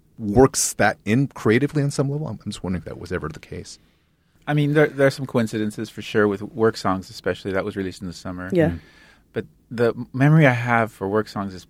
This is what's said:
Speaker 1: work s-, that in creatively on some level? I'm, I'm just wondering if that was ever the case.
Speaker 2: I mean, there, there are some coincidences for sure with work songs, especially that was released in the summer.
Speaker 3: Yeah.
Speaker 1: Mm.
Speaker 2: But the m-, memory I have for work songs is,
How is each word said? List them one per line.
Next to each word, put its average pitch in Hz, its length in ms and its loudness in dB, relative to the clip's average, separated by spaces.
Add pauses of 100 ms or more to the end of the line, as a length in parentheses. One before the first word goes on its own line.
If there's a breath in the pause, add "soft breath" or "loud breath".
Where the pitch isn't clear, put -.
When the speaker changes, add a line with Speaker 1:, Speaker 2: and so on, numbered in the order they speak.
(180)
Speaker 1:
work 117 380 6
s-, - 180 -4
that - 320 2
in 127 220 2
creatively 139 540 0
on 143 80 0
some 139 200 -2
level? 151 180 -6
I'm, 101 160 -8
I'm 104 80 -6
just - 100 -14
wondering 90 180 -4
if 76 40 -16
that 64 140 -12
was 87 120 -14
ever 80 200 -4
the 78 100 -14
case. - 380 -16 (680)
Speaker 2:
I 143 60 -4
mean, 147 220 2
there, 151 140 6
there 139 180 2
are 135 40 6
some 139 140 -8
coincidences 110 640 -2
for - 140 -16
sure 107 260 2
with 101 140 -2
work 110 340 0
songs, 92 320 -4
especially - 440 -6
that 92 120 -2
was 101 120 -6
released 95 260 -6
in 98 60 -10
the 85 40 -10
summer. 90 400 -12
Speaker 3:
Yeah. 165 180 4
Speaker 1:
Mm. 85 100 -8 (520 loud breath)
Speaker 2:
But 110 140 -6 (240)
the 117 240 0
m-, 120 180 -10
memory 147 340 6
I 127 60 6
have 117 380 0
for - 180 -6
work 104 200 0
songs 98 260 -8
is, 87 160 -18